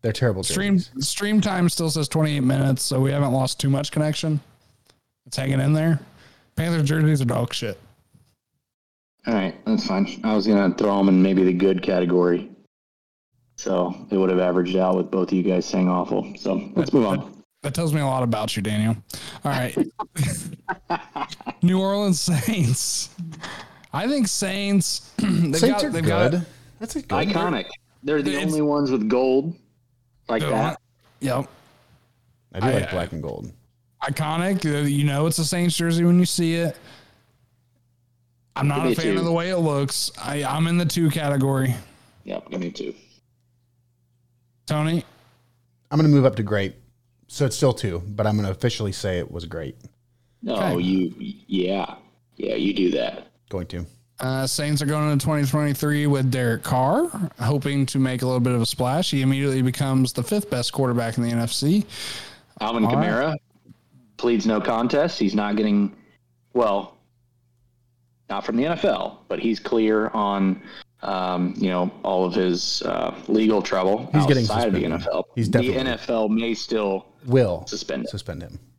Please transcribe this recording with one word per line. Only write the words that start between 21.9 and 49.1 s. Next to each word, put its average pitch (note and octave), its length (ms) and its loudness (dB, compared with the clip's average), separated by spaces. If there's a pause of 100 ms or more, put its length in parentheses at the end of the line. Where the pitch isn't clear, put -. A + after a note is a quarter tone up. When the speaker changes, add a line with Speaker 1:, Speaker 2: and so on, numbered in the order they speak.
Speaker 2:
Saints. D#3 880 0 (840)
I F3 140 -2
think C4+ 200 2
Saints, G3+ 840 -2
<clears throat> - 40 -10
they've E3+ 380 2
Speaker 1:
Saints E3 60 2
Speaker 2:
got, C4+ 240 4
Speaker 1:
are D4 40 -2
Speaker 2:
they've E3 160 -2
got - 260 2
Speaker 1:
good. F3 140 0 (340)
That's A3+ 160 -10
a D4 60 -6
good D#3 280 -2
Speaker 3:
Iconic. E3 360 2 (380)
They're D3 180 2
the D3 140 0
Speaker 2:
It's F#3+ 100 -2
Speaker 3:
only D#3 160 2
ones D3 300 2
with A2 180 2
gold C3 460 4 (720)
like A2+ 140 0
Speaker 2:
They're D3 100 -2
Speaker 3:
that. A2+ 120 2
Speaker 2:
not, D#3+ 180 -4 (400)
yep. C3+ 280 -2 (1040)
Speaker 1:
I F#2+ 60 -8
do G#2 80 2
Speaker 2:
I, C3 60 2
Speaker 1:
like G2 180 -2
black F2 220 -4
and D#2+ 100 -8
gold. G1+ 280 -10 (520)
Speaker 2:
Iconic. D#3+ 600 -2
Uh, D3 220 0
you C#3+ 180 2
know D3 220 2
it's E3 120 0
a E3 60 -2
Saints F3 320 0
jersey E3+ 260 0
when F3 160 6
you F3+ 60 6
see E3 300 0
it. E3+ 200 -2 (1800)
I'm C3+ 120 0
not C#3 180 0
Speaker 3:
Me B2+ 80 2
Speaker 2:
a - 20 0
fan - 180 0
Speaker 3:
too. - 60 0
Speaker 2:
of - 60 0
the E3+ 60 0
way E3+ 180 0
it F#3+ 80 0
looks. C#3+ 540 0 (100)
I, C#3+ 220 -6
I'm D3 240 0
in E3+ 100 2
the F3 80 2
two E3 240 2
category. C3+ 680 0 (480)
Speaker 3:
Yep, - 260 -12
give - 100 -6
me F2 120 -6
two. - 220 -10 (1700)
Speaker 2:
Tony? D#3 380 0 (880)
Speaker 1:
I'm C#3+ 60 2
gonna D#3 120 6
move C#3 160 8
up C3 120 4
to A2+ 60 0
great. G2 320 -2 (520)
So - 180 -2
it's G#2+ 100 -2
still C3 180 2
two, F2 340 -4
but G#2 180 -2
I'm G#2+ 100 2
gonna G2+ 160 0
officially G#2+ 400 -2
say F#2 280 -4